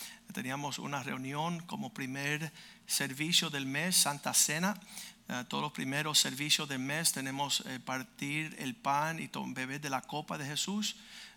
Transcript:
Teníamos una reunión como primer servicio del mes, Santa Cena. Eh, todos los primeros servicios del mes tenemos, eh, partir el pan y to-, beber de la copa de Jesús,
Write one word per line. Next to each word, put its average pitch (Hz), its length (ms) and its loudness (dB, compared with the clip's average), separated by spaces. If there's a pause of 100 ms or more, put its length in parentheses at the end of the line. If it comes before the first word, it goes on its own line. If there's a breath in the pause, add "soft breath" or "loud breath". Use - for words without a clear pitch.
(340 loud breath)
Teníamos 135 440 -4
una 143 240 -4
reunión 143 580 -2
como 139 340 -6
primer 143 580 -2 (340 loud breath)
servicio 151 600 2
del 139 160 -2
mes, 156 320 2
Santa 143 380 4
Cena. 175 440 4 (500 loud breath)
Eh, 123 200 -2
todos 143 140 0
los 147 100 -2
primeros 147 460 2
servicios 147 500 4
del 135 120 -2
mes 147 320 2
tenemos, 135 520 0
eh, 127 160 -6
partir 143 800 -2
el 135 160 -2
pan 151 460 2
y 139 80 -4
to-, - 180 -4
beber 131 340 -4
de 147 80 -4
la 131 140 0
copa 156 340 -4
de 147 80 -4
Jesús, 190 520 -2 (400 loud breath)